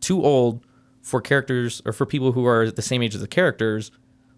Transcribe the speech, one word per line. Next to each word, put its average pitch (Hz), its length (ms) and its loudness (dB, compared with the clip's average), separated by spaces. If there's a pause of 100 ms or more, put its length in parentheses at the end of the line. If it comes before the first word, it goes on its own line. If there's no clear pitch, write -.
too 185 240 0
old 123 400 2 (380)
for - 180 -4
characters 127 640 -2
or 113 80 -4
for 131 140 -2
people 131 260 0
who 123 140 0
are 113 240 4
the - 120 -6
same 123 200 -2
age 110 120 -2
as 104 60 -8
the 101 80 -8
characters, 113 640 0 (480)